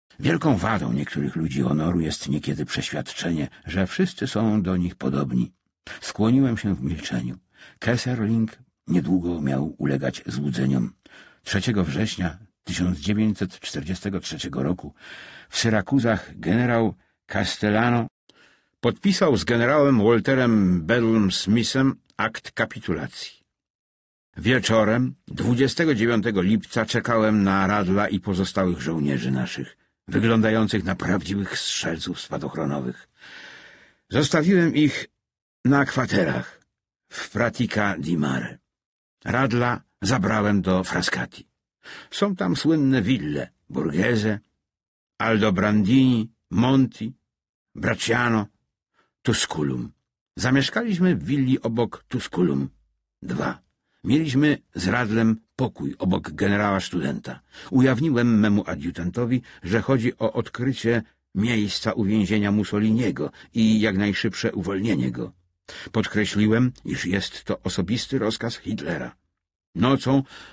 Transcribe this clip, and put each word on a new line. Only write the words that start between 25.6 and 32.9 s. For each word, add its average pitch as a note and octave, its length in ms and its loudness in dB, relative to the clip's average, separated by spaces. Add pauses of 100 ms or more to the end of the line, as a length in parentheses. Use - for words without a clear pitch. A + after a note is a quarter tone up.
dziewiątego G#2+ 480 2
lipca G#2+ 440 0
czekałem A2 560 2
na G2 240 2
Radla G2+ 420 2
i G2 120 -2
pozostałych F#2+ 600 -2
żołnierzy C#2+ 500 -2
naszych, C2 460 -6 (320)
wyglądających A2 760 2
na F#2+ 100 -2
prawdziwych G2 640 -4
strzelców - 600 -6
spadochronowych. C#2+ 880 -6 (1000)